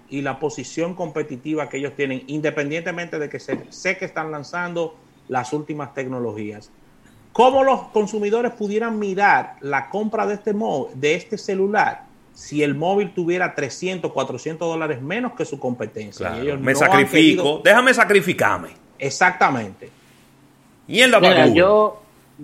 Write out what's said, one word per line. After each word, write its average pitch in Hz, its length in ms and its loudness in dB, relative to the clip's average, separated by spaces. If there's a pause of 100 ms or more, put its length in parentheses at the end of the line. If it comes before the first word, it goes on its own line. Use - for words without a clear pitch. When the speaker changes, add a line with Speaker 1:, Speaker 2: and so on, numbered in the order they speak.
Speaker 1:
y 139 140 -8
la 135 180 -4
posición 156 540 -6
competitiva 151 720 -6
que 139 100 -8
ellos 139 180 -6
tienen, 135 320 -4
independientemente 156 920 -4
de 147 80 -6
que 139 120 -10
se, - 200 -6 (120)
sé 185 260 -4
que 185 80 -8
están 160 260 -8
lanzando 170 640 -6 (320)
las 127 240 -4
últimas 147 440 -6
tecnologías. 113 760 -8 (640)
¿Cómo 262 300 4
los 262 180 2 (100)
consumidores 214 640 0
pudieran 214 460 -4
mirar 190 640 0
la 139 280 -4
compra 208 380 -4
de 208 80 -4
este 202 180 -6
mo-, 202 400 -4
de 147 220 0
este 185 240 -8
celular 190 640 0 (320)
si - 260 -6
el 143 140 0
móvil 190 400 0
tuviera 175 400 -2
trescientos, 175 580 -6
cuatrocientos 143 540 -6
dólares 156 340 -4
menos 208 320 -6
que 165 100 -6
su 143 160 -8
competencia? 107 680 -8
Speaker 2:
Claro, 98 160 -6
Speaker 1:
Y 139 40 -4
ellos 143 120 -4
Speaker 2:
me 131 140 0
Speaker 1:
no 139 60 0
han 151 60 4
Speaker 2:
sacrifico, 175 580 6
Speaker 1:
querido 147 200 0
Speaker 2:
déjame 240 320 6
sacrificarme. 170 760 2 (300)
Speaker 1:
Exactamente. 139 880 0 (1000)
Speaker 2:
Mierda, 233 320 6
Speaker 3:
Mira, 175 260 6
Speaker 2:
Google. 117 140 6
Speaker 3:
yo, 208 420 4 (420)